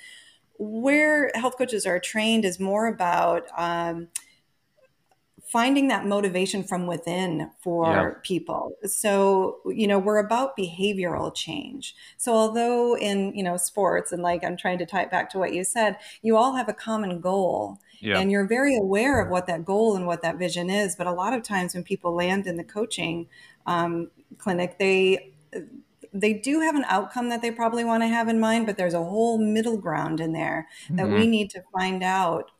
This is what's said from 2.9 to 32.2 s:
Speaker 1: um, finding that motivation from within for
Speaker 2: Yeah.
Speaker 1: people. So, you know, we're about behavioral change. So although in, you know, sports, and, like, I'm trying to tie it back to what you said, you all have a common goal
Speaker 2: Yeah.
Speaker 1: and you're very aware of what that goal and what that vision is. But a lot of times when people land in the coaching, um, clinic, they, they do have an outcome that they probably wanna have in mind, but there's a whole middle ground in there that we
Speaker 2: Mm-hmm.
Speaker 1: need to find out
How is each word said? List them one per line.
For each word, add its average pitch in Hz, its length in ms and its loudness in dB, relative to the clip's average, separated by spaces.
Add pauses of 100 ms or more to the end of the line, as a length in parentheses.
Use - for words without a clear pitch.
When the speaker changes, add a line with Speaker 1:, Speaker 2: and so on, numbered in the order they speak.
Speaker 1:
um, 170 520 -4 (1300)
finding 269 460 2
that 196 180 0
motivation 196 580 0
from 180 220 -4
within 170 640 -4 (100)
for 170 280 0
Speaker 2:
Yeah. 165 240 2 (100)
Speaker 1:
people. - 520 -4 (100)
So, 196 840 2
you 202 220 0
know, 202 100 4
we're 208 220 2
about 240 360 0
behavioral 175 800 -2
change. - 600 -10 (220)
So 240 160 0
although 233 600 2
in, 196 380 0
you 202 80 -6
know, 175 160 -2
sports, 175 540 0
and, 175 100 -6
like, 175 220 0
I'm 175 120 -4
trying 180 220 -2
to 175 80 -4
tie 185 160 -2
it - 80 -2
back - 220 0
to 196 80 -6
what 180 140 0
you 180 100 -2
said, 208 340 0 (240)
you 220 160 4
all 262 180 4
have 226 140 -2
a 208 40 -2
common 214 460 -4
goal 185 600 -2 (200)
Speaker 2:
Yeah. 196 200 2
Speaker 1:
and 196 120 2
you're 202 140 2
very 254 320 2
aware 214 420 2
of 180 120 0
what 180 160 -2
that 165 180 -4
goal 208 300 2
and 180 100 -2
what 170 160 -2
that 165 160 -2
vision 175 320 -2
is. 202 260 0
But 180 120 -4
a 180 60 -2
lot 190 200 -2
of 233 80 -2
times 185 320 -4
when 180 100 -8
people 175 300 -4
land 180 320 0
in 175 120 -6
the 165 60 -8
coaching, 170 640 -6 (380)
um, 170 460 -2 (260)
clinic, 180 400 -2
they, 190 560 2 (800)
they 208 220 2
do 269 280 0
have 320 140 0
an 269 120 0
outcome 240 420 0
that 233 140 -4
they 233 80 -2
probably 233 320 0
wanna 226 240 2
have 226 200 2
in 226 120 2
mind, 220 260 4
but 208 120 -2
there's 175 180 0
a 170 80 0
whole 226 340 2
middle 220 400 2
ground 156 420 -2
in 160 140 -2
there 160 340 -4 (220)
that 185 180 0
we 202 140 2
Speaker 2:
Mm-hmm. 226 80 6
Speaker 1:
need 208 220 2
to 180 200 -14
find 185 300 -2
out 185 480 0 (100)